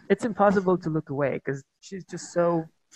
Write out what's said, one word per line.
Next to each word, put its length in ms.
it's 160
impossible 540
to 100
look 200
away 360
'cause 180
she's 260
just 280
so 320